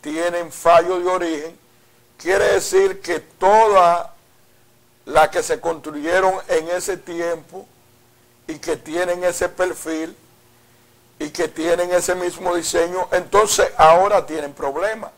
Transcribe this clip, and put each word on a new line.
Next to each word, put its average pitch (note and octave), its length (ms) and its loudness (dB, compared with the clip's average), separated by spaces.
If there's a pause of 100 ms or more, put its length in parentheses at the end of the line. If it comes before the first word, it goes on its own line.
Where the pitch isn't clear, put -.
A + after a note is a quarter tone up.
tienen E3 520 -6
fallo F3 480 4
de F3+ 80 -2
origen, E3 500 -4 (600)
quiere G3+ 340 0
decir F#3+ 480 0
que E3 180 -4
todas F#3+ 880 4 (1000)
las D#3 240 4
que F3 120 -2
se D#3 180 -4
construyeron E3 720 -2 (140)
en E3 200 -2
ese F3+ 280 -4
tiempo E3+ 720 -10 (800)
y D#3 120 -12
que D#3 180 -6
tienen F3 480 -4
ese F3 240 0
perfil E3 680 -6 (1000)
y D3+ 120 -8
que D#3+ 180 -4
tienen E3+ 440 -2
ese F3+ 220 2
mismo F3 400 -4
diseño, F3 560 -2
entonces G3+ 680 2
ahora F3+ 480 6
tienen D3 280 -8
problemas. E3+ 640 -6